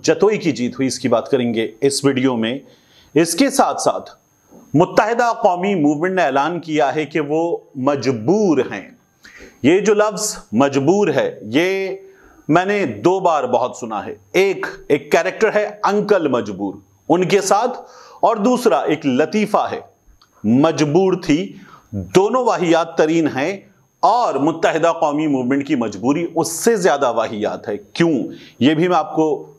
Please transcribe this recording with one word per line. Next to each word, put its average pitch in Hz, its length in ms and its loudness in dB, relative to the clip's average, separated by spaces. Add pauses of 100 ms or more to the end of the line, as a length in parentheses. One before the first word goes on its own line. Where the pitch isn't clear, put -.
जतोई 185 380 2
की 160 160 -2
जीत 120 240 -6
हुई, 135 80 -2
इसकी 127 240 -4
बात 113 180 0
करेंगे 120 440 0 (100)
इस 139 220 0
वीडियो 131 320 2
में। 113 240 -4 (540)
इसके 170 380 2
साथ 180 280 2
साथ 98 360 -4 (580)
मुत्तहिदा 226 640 2
कौमी 190 380 0
मूवमेंट 151 400 0
ने 180 80 2
ऐलान 143 360 0
किया 147 300 0
है 151 160 -2
कि 156 160 -4
वो 160 580 -4
मजबूर 135 920 0
हैं। 95 120 -10 (800)
ये 170 160 4
जो 202 140 2
लफ्ज 208 300 0 (300)
मजबूर 143 560 2
है, 120 180 0 (160)
ये 190 640 -4 (400)
मैंने 185 360 0 (180)
दो 185 180 4
बार 160 260 0
बहुत 123 320 0
सुना 110 220 -8
है। 98 120 -10 (240)
एक, 190 300 0 (240)
एक 143 220 -2
कैरेक्टर 180 380 2
है 208 140 0 (200)
अंकल 196 440 2
मजबूर 104 540 -4 (260)
उनके 180 320 2
साथ, 214 420 0 (420)
और 220 140 2
दूसरा 214 460 2
एक 151 220 -2
लतीफा 156 600 0
है 104 140 -8 (640)
मजबूर 151 760 2
थी। 156 200 0 (560)
दोनों 190 500 2
वाहियात 165 540 0
तरीन 160 300 2
हैं 147 440 -6 (300)
और 190 360 2
मुत्तहिदा 160 560 0
कौमी 156 340 -2
मूवमेंट 135 380 -2
की 151 100 -2
मजबूरी 117 480 -2 (120)
उससे 190 420 0
ज्यादा 143 340 2
वाहियात 104 560 -4
है। 104 80 -4
क्यों, 165 360 0 (500)
ये 151 120 4
भी 170 140 2
मैं 180 80 2
आपको 156 600 -2